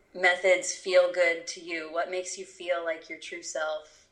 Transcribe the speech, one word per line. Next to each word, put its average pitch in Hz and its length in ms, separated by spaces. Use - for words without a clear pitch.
methods 180 600
feel 180 400
good 165 340
to - 140
you, 165 300
what 170 200
makes 185 260
you 190 80
feel 175 380
like 160 260
your 156 100
true 170 220
self, 156 720